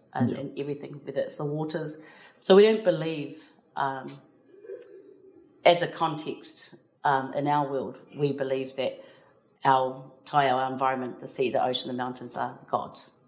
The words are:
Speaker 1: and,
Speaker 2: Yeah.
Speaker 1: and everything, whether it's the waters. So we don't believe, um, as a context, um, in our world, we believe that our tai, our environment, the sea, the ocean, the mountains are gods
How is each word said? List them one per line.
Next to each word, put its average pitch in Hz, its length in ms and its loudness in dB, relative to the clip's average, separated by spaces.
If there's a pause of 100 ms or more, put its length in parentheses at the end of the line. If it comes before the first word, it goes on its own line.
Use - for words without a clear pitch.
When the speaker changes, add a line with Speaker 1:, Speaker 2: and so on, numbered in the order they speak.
(140)
Speaker 1:
and, 131 160 2
Speaker 2:
Yeah. 123 100 -4
Speaker 1:
and 135 200 -8
everything, 143 440 -8
whether 139 180 -4
it's - 160 -2
the 151 80 -4
waters. 156 560 -4 (400)
So 190 140 8
we 202 80 12
don't 220 200 6
believe, 160 680 -2 (240)
um, 135 320 -4 (1600)
as 170 160 6
a 160 60 0
context, - 880 -6 (280)
um, 131 300 0
in 143 140 -2
our 147 220 2
world, 127 280 -4 (180)
we 143 160 0
believe 131 440 -4
that - 280 -4 (640)
our 131 380 2 (220)
tai, 143 240 2
our 131 220 0
environment, 131 480 -2
the - 80 -12
sea, 127 220 2
the 120 140 0
ocean, 127 240 -2
the 127 60 -6
mountains 123 420 -6
are 123 220 -6 (100)
gods - 440 -6 (160)